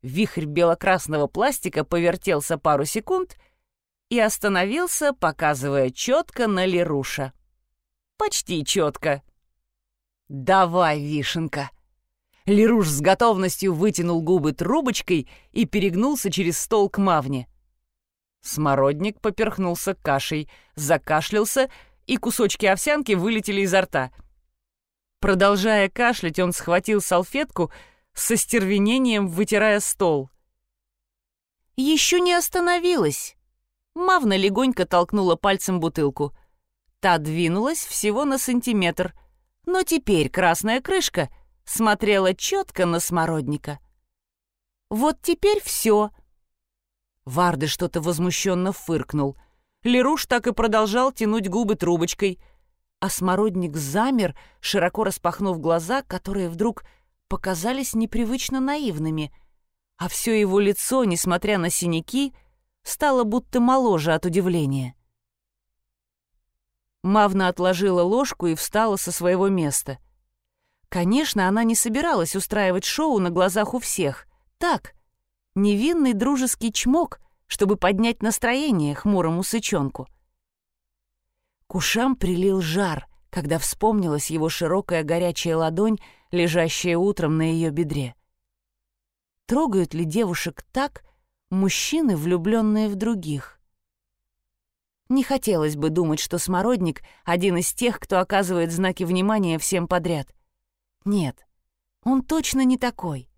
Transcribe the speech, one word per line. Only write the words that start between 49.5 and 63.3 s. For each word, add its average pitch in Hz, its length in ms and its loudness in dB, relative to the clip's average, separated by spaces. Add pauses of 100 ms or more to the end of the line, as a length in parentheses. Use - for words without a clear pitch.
Леруш 254 420 2
так 240 220 0
и 240 60 -2
продолжал 226 580 2
тянуть 214 360 -2
губы 208 280 0
трубочкой — 175 640 -2 (600)
а 190 100 -4
Смородник 185 680 -2
замер, 180 600 0 (240)
широко 190 440 0
распахнув 185 560 -2
глаза, 165 440 0
которые 190 460 -6
вдруг 208 340 -2 (440)
показались 185 680 -4
непривычно 226 640 -2
наивными, 160 760 -4 (640)
а 175 120 -6
всё - 240 -2
его 202 260 4
лицо, 208 460 2
несмотря 185 520 0
на 175 120 0
синяки, 175 640 -2 (500)
стало 262 400 0
будто 240 380 0